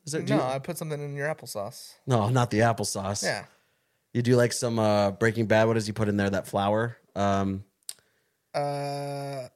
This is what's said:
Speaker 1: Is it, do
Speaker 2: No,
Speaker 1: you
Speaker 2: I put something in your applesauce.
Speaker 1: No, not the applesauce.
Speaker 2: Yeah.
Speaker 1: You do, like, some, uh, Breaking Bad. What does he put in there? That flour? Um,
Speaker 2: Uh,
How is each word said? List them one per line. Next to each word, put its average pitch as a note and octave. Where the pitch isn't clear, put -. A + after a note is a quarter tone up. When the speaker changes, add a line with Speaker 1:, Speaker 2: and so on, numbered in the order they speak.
Speaker 1:
Is C#3+
it, D#3
do -
Speaker 2:
No, -
Speaker 1:
you C3+
Speaker 2:
I C#3
put D#3+
something D3+
in C#3+
your C#3+
applesauce. -
Speaker 1:
No, A2+
not B2
the G#2+
applesauce. G#2
Speaker 2:
Yeah. B2+
Speaker 1:
You B2
do, B2
like, A#2+
some, A#2
uh, G#2
Breaking A2
Bad. A2
What A2+
does A2
he G#2+
put G#2
in G#2
there? G2
That G2
flour? G#2+
Um, G2
Speaker 2:
Uh, C#3+